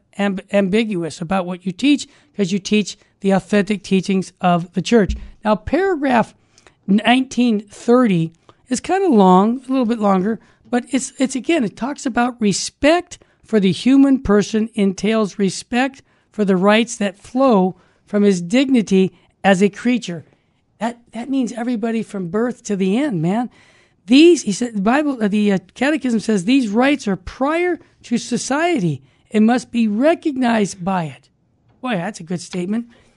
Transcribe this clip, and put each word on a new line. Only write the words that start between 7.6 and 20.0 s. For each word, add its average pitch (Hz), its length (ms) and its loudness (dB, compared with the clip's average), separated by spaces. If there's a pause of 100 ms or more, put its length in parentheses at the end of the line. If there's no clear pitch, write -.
thirty 208 720 0 (360)
is 254 120 -4
kinda 381 280 0
long, 208 580 4
a - 20 -20
little 262 180 0
bit 233 120 -2
longer, 202 420 0 (300)
but 240 220 -4
it's, 233 260 -4
it's 262 180 -2
again, 277 280 -2
it 185 120 -6
talks 277 300 -8
about 240 340 -2
respect 285 760 0 (260)
for 220 160 0
the 185 120 2
human 269 480 4
person 208 540 0
entails 202 640 -2
respect 240 640 -4 (280)
for 214 140 -4
the 190 120 2
rights 208 400 2
that 196 220 -4
flow 220 560 0 (320)
from 208 160 0
his 196 200 2
dignity 202 720 2 (300)
as 190 200 4
a 202 60 4
creature. 196 560 -4 (540)